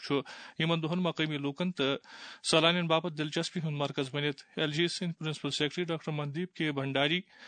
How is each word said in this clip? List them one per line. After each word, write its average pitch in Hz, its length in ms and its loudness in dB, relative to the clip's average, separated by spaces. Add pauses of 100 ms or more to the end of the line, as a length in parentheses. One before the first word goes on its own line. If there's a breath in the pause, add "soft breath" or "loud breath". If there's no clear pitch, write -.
چھُ 143 140 0 (380 loud breath)
یِمن 165 240 2
دۄہن 165 160 0
مقٲمی 156 400 0
لوٗکن 143 340 -2
تہٕ 139 240 2 (460 loud breath)
سیلانین 170 440 6
باپتھ 160 280 2
دلچسپی 156 460 -2
ہُنٛد 151 160 -2
مرکز 139 380 -2
بٔنِتھ۔ 143 280 -2 (140)
ایل 151 160 0
جی 160 100 2
یَس 170 100 2
سٕنٛدۍ 175 260 -4
پرنسپل 151 320 -4
سیکرٹری 151 340 0
ڈاکٹر 160 280 -4
مندیپ 147 420 -4
کے 156 180 0
بھنڈاری 139 480 2 (280 loud breath)